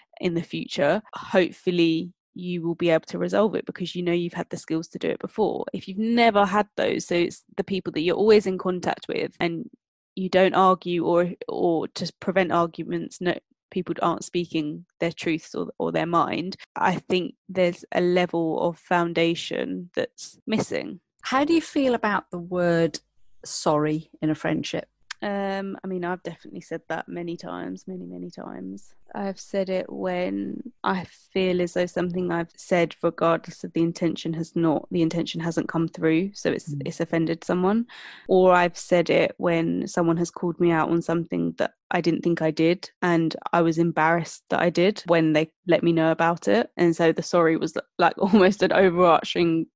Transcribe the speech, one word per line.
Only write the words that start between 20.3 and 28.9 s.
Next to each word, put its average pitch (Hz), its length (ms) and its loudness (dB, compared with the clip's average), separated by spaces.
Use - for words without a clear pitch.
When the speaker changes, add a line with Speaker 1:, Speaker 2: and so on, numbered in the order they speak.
Speaker 1:
missing. - 540 -4
Speaker 2:
How 269 240 0
do 320 80 2
you 330 80 4
feel 269 340 0
about 208 360 -2
the 180 80 -8
word 170 600 0
sorry 156 640 0
in 156 80 0
a 151 60 0
friendship? - 540 -4
Speaker 1:
Um, 196 640 -4
I 190 40 -10
mean, 185 180 -4
I've 180 180 -6
definitely 175 380 -14
said 165 280 -10
that 165 180 -6
many 175 300 -8
times, 180 500 -10
many, 185 180 -12
many 180 240 -12
times. - 640 -14